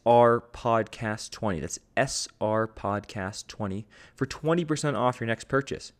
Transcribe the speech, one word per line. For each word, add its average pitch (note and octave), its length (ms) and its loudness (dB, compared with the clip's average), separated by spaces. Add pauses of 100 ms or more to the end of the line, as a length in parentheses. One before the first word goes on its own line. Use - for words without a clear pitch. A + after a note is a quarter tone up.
R A#2+ 360 8 (120)
podcast A2 760 -2
twenty. F#2+ 280 -2
That's - 200 -8 (180)
S - 300 0 (120)
R A2 280 0
podcast G2+ 800 -6
twenty G2+ 400 -8 (280)
for C3+ 100 -2
twenty E3 380 0
percent D3+ 320 -2
off B2 240 0
your A2+ 80 -4
next A2+ 180 -2
purchase. - 540 -4